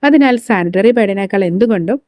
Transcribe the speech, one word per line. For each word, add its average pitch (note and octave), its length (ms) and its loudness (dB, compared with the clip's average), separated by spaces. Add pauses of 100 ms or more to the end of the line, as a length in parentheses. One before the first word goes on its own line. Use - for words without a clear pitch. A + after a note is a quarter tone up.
അതിനാൽ C#4+ 300 4 (120)
സാനിറ്ററി F#3+ 500 0
പാഡിനേക്കാൾ G3 520 -2
എന്തുകൊണ്ടും G3+ 580 -2